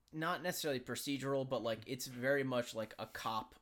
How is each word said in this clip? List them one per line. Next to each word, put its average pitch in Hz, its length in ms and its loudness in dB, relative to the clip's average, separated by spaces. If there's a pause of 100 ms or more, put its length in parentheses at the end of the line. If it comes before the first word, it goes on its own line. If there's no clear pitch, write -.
(120)
not 156 300 -2
necessarily 160 380 0
procedural, 135 680 0
but, 131 140 0
like, 113 240 2
it's 131 220 -4
very 131 360 4
much 127 300 2
like 110 240 -4
a 110 80 -4
cop - 560 -2